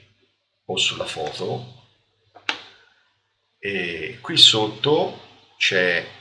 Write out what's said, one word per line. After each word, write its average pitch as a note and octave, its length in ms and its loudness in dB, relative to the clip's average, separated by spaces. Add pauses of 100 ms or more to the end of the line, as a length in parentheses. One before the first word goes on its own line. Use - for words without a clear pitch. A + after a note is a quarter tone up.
(640)
o F#2+ 120 -2
sulla - 280 0
foto, - 840 -6 (1700)
e F2 600 -6
qui - 160 -6
sotto - 1200 2
c'è F2+ 480 2 (160)